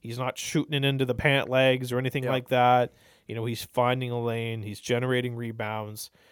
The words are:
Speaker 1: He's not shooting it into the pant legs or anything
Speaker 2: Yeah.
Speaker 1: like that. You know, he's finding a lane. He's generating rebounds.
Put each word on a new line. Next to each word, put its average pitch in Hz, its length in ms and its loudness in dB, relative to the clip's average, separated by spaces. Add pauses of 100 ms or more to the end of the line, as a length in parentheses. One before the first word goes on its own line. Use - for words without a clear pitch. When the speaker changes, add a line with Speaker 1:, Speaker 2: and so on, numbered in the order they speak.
Speaker 1:
He's 117 180 -10
not 127 180 -4
shooting - 380 -2
it 139 100 0
into 139 180 2
the 123 120 0
pant 139 340 2
legs 131 420 2
or 120 60 0
anything 131 280 -2
Speaker 2:
Yeah. 127 40 -2
Speaker 1:
like 131 200 -2
that. 123 440 4 (340)
You - 60 -10
know, 113 120 -4
he's 117 180 -6
finding 123 480 0
a 120 100 -4
lane. 117 400 -4
He's 107 180 -10
generating 123 560 0
rebounds. 110 760 -8 (200)